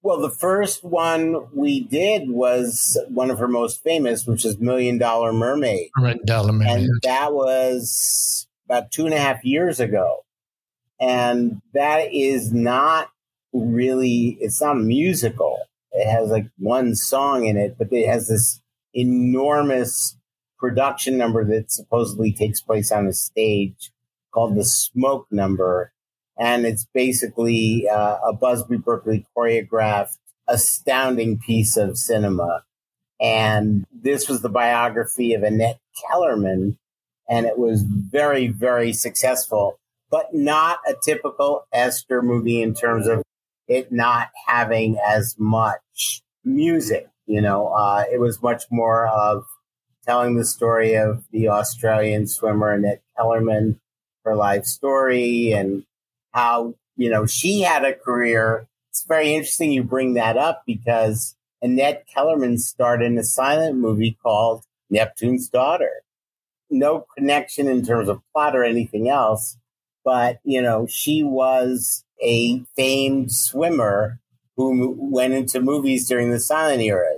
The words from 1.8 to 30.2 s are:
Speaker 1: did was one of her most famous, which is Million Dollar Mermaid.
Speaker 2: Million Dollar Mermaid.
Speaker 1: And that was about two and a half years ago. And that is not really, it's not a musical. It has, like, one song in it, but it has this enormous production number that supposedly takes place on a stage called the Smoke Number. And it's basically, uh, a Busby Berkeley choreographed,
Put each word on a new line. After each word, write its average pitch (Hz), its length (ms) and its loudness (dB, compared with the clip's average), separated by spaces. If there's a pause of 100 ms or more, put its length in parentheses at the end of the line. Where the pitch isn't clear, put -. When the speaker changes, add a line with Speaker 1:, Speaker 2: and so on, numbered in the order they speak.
Speaker 1:
did 147 500 0
was 123 680 0 (120)
one 127 220 0
of 127 80 -2
her 120 100 0
most 120 340 -2
famous, 135 420 0
which 117 200 -2
is 104 140 -2
Million 123 400 0
Dollar 117 340 0
Mermaid. 113 640 0
Speaker 2:
Million 123 280 0
Dollar 107 280 2
Mermaid. 117 360 2
Speaker 1:
And 117 140 0
that 135 300 0
was 131 1120 0 (200)
about 120 260 -2
two 156 120 -2
and 156 100 0
a 151 40 0
half 135 260 0
years 143 360 0
ago. 98 400 0 (800)
And 120 600 0 (140)
that 147 400 0
is 135 380 0
not 135 580 0 (420)
really, 120 880 0
it's 110 200 -4
not 147 160 2
a 123 40 0
musical. 113 760 0 (320)
It 104 180 0
has, 110 220 0
like, 110 160 0 (120)
one 117 360 0
song 135 520 0
in 107 100 2
it, 101 200 -2
but 110 160 -4
it 117 160 2
has 117 200 0
this 110 320 0 (340)
enormous 127 1200 0 (420)
production 131 600 0
number 117 260 0
that 110 280 -2
supposedly 110 600 -2
takes 107 280 -2
place 107 320 -2
on 101 160 2
a 92 40 -2
stage 101 800 -2 (420)
called 113 240 0
the 101 80 0
Smoke 131 680 0
Number. 92 600 0 (460)
And 120 280 0
it's 107 280 -4
basically, 117 960 0
uh, 104 360 0
a 113 80 0
Busby 123 440 -2
Berkeley 110 500 -2 (100)
choreographed, 110 840 0 (280)